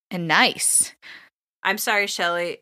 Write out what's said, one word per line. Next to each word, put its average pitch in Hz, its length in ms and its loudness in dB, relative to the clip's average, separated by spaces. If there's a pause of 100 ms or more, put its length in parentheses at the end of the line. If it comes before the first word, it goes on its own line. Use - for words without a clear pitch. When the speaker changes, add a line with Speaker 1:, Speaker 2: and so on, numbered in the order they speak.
Speaker 1:
and 175 180 -6
nice. - 640 2 (720)
Speaker 2:
I'm 196 140 0
sorry, 208 300 0
Shelley. 175 540 -2